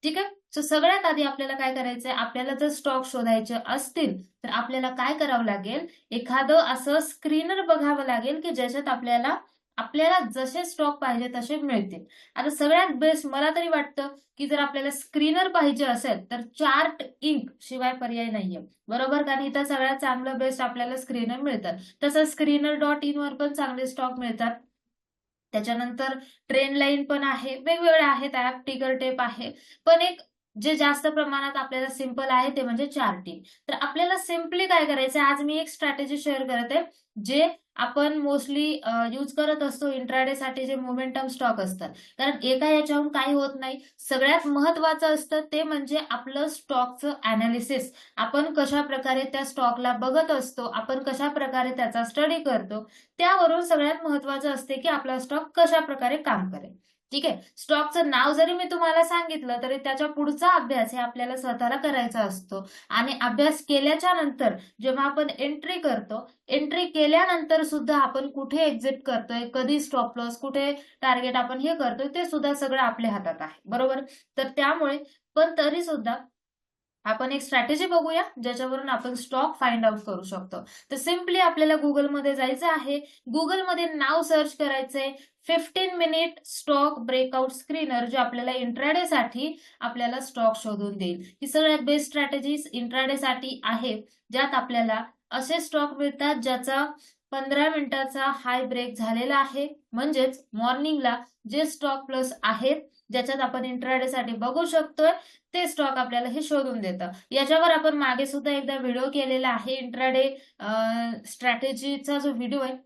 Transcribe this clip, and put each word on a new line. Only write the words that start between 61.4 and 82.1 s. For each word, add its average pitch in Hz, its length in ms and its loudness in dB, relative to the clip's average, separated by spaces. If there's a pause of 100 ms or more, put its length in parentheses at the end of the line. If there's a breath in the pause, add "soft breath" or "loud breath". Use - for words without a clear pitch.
करायचा 254 440 -2
असतो 190 500 -4 (200 loud breath)
आणि 240 320 0
अभ्यास 285 440 2
केल्याच्या 302 480 4
नंतर 285 400 0 (280 loud breath)
जेव्हा 262 240 2
आपण 285 240 0 (100)
एंट्री 302 400 -4
करतो, 220 520 -2 (160 loud breath)
एंट्री 302 380 0
केल्यानंतर 320 800 4
सुद्धा 302 340 0
आपण 269 320 2
कुठे 277 280 -4
एक्झिट 269 460 0
करतोय, 233 500 -4
कधी 262 260 2
स्टॉप 240 380 -2
लॉस, 233 200 -6
कुठे 277 360 -2 (280 loud breath)
टार्गेट 254 340 2
आपण 254 240 -2
हे 311 160 0
करतोय, 269 320 -2
ते 339 180 -2
सुद्धा 285 280 0
सगळं 262 280 0
आपल्या 226 300 0
हातात 180 300 -4
आहे, - 240 -14
बरोबर? 262 360 0 (360 loud breath)
तर 269 100 -2
त्यामुळे 294 520 0 (360 loud breath)
पण 330 220 4
तरी 311 260 2
सुद्धा 247 320 -2 (920)
आपण 233 260 -2
एक 277 100 -2
स्ट्रॅटेजी 277 440 0
बघूया 339 380 2 (200)
ज्याच्यावरून 262 460 -4
आपण 247 240 -4
स्टॉक - 460 -2
फाइंड 233 260 2
आउट 214 140 2
करू 185 240 -8
शकतो. 185 420 -12 (260 loud breath)
तर 277 40 -6
simply 349 440 0
आपल्याला 311 340 6
Google-मध्ये 285 640 2